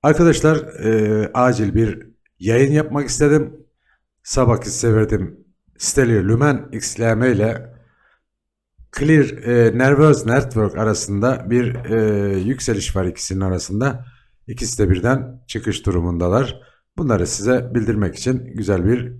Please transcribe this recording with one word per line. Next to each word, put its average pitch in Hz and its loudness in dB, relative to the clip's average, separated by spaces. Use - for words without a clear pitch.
Arkadaşlar, 156 4
e, 107 0
acil 110 2
bir 110 -2
yayın 120 2
yapmak 151 -2
istedim. 147 2
Sabah 120 0
hisse 110 -2
verdim. 104 -2
Stellar 117 0
Lumen 117 2
X - -8
L 113 2
M 123 2
ile 110 -2
Clear, 147 4
e, 117 2
Nervous 143 4
Network 113 0
arasında 104 -2
bir, 120 0
e, 104 0
yükseliş 107 -4
var 92 0
ikisinin 95 -6
arasında. 95 -4
İkisi 120 -8
de 101 0
birden 104 -2
çıkış - -6
durumundalar. 87 -2
Bunları 110 0
size 120 -2
bildirmek 107 -2
için - -6
güzel 95 -2
bir 123 0